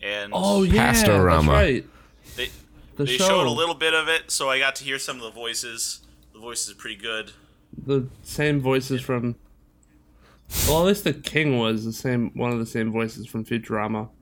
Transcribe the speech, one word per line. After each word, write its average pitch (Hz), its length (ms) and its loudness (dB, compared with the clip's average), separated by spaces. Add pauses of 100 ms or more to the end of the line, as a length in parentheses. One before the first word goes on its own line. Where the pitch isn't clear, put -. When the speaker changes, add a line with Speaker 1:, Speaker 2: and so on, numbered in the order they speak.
Speaker 1:
And 104 320 -6
Speaker 2:
Oh, 196 300 2
yeah, 180 280 4
that's 233 120 4
Speaker 3:
Pastorama. 82 440 6
Speaker 2:
right. 131 380 4 (500)
Speaker 1:
they, 123 140 -6 (460)
Speaker 2:
The 147 80 -2
Speaker 1:
they 127 120 0
Speaker 2:
show. 185 100 4
Speaker 1:
showed 139 200 4
a 123 40 2
little 165 240 0
bit 160 200 2
of 160 140 2
it, 160 220 0
so 135 200 0
I 131 80 2
got 135 180 0
to 135 80 -12
hear 139 140 -6
some 135 180 -8
of 123 60 -16
the 113 80 -10
voices. 117 680 -8 (340)
The 110 60 -20
voices 113 320 -8
are 98 40 -20
pretty 110 200 -12
good. 110 360 -8 (540)
Speaker 2:
The 135 200 0 (160)
same 147 380 0
voices 131 400 0
from, 120 360 -2 (1300)
well, 151 120 4
at 180 60 4
least 202 180 2
the 156 100 0
king 147 440 0
was 110 260 0
the 113 80 -4
same, 120 420 -2
one 120 180 -2
of 120 60 -2
the 113 80 -4
same 113 260 -2
voices 113 340 -4
from 110 180 -8
Futurama. 110 640 -4 (140)